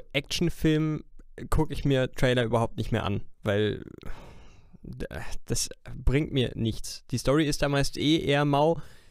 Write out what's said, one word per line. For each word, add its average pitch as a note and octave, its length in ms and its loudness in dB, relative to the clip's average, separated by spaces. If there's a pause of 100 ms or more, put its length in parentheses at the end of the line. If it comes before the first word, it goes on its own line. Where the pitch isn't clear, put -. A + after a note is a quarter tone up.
(140)
Actionfilmen D#3 920 0 (460)
guck D#3 220 4
ich - 140 -2
mir C3 260 2
Trailer B2 320 4
überhaupt A2+ 340 0
nicht - 140 -2
mehr A2 140 0
an, G2 160 -2 (220)
weil G#2 400 0 (1000)
d-, - 240 -10 (380)
das - 240 -2 (260)
bringt C3+ 360 2
mir B2+ 240 0
nichts. - 560 -4
Die B2+ 60 -2
Story D3 300 2
ist C#3+ 140 0
da D3 80 2
meist C#3 280 0
eh D3+ 200 4
eher C#3+ 280 2
mau. D3+ 360 2 (300)